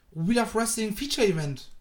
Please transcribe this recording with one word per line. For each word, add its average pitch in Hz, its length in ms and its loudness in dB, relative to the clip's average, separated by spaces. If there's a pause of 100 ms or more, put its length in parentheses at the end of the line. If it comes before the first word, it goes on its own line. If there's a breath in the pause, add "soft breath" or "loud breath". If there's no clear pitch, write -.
(120 soft breath)
Wheel 180 280 2
of 220 140 0
Wrestling 220 420 0
Feature 269 300 0
Event 151 440 0 (100)